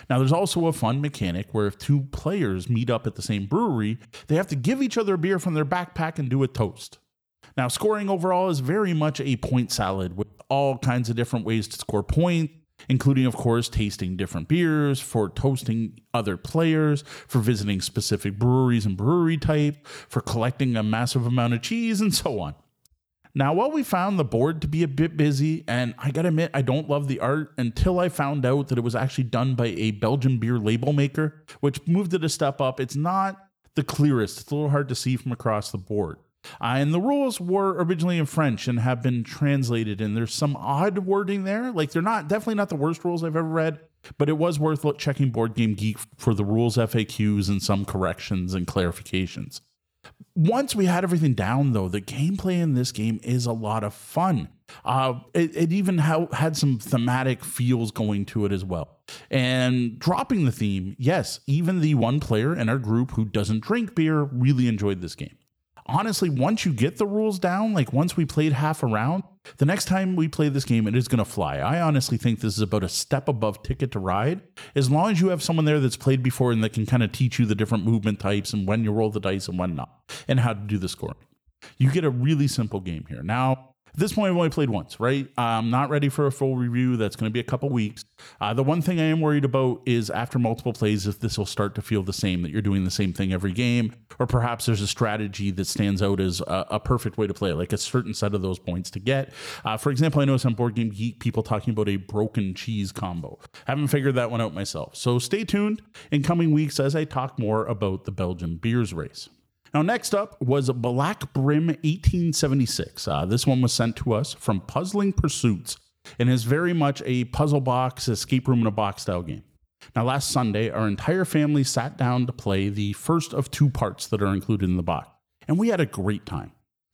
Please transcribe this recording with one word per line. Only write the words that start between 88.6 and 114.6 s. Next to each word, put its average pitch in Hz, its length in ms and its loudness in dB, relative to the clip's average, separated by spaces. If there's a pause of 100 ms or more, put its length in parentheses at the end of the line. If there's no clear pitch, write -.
one 156 200 2
thing 175 180 0
I 160 40 2
am 160 180 2
worried 147 240 2
about 127 400 0
is 120 240 2
after 117 280 -4
multiple 117 360 0
plays, 104 340 0
if 98 140 -4
this 117 160 -2
will 104 80 -2
start 101 300 -4
to 104 60 -6
feel 104 220 0
the 95 80 -6
same, 90 300 -2
that 82 100 -4
you're 104 100 -2
doing 98 220 2
the 92 80 0
same 95 220 -2
thing 95 180 -2
every 92 220 -2
game, 120 400 0 (260)
or 123 80 0
perhaps 120 380 0
there's 107 160 2
a 101 60 -2
strategy 104 640 -2
that 92 120 -2
stands 101 400 0
out 98 160 2
as 92 220 0
a, 92 300 -4
a 107 100 -2
perfect 117 360 -2
way 107 80 0
to 98 80 -2
play, 92 200 -2
like 82 180 -2
a 107 60 -2
certain - 360 -2
set 104 200 -2
of 98 80 0
those 92 180 -4
points 87 320 -6
to - 80 -8
get. 135 320 -2 (320)
Uh, 110 140 -2
for 147 140 0
example, 143 300 2
I 139 40 4
noticed 135 200 2
on 117 100 2
Board 120 200 -2
Game 117 140 -2
Geek, 107 320 -6
people 113 200 -2
talking 110 300 -2
about 107 160 0
a 101 80 2
broken 101 580 -2
cheese 104 380 -4
combo. 87 480 -8 (260)
Haven't 143 220 -2
figured 135 280 2
that 120 140 0
one 117 120 -2
out 101 120 -4
myself. - 440 -8
So 123 220 2
stay 202 260 -2
tuned 208 360 0 (300)
in 147 100 4
coming 170 300 2
weeks 147 300 2
as 139 160 0
I 156 80 0
talk 135 340 -6
more 110 260 0
about 98 380 -2
the 95 80 -8
Belgian 87 460 -4
Beers 113 360 0
Race. - 360 -10 (460)
Now, 147 60 2
next 220 340 0
up 208 260 -2
was 135 300 2
Black 127 600 -2
Brim 151 500 2
eighteen 170 480 2
seventy-six. 135 800 0
Uh, 73 160 0
this 110 200 2
one 131 140 4
was 123 140 4
sent 117 240 0
to 120 160 0
us 117 200 -2
from 98 280 -2